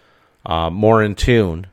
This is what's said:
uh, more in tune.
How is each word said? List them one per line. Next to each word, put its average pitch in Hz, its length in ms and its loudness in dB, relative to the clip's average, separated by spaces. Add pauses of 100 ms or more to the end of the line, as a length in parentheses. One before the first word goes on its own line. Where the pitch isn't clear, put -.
(440)
uh, 82 260 -4
more 107 320 2
in 104 140 -4
tune. 95 560 0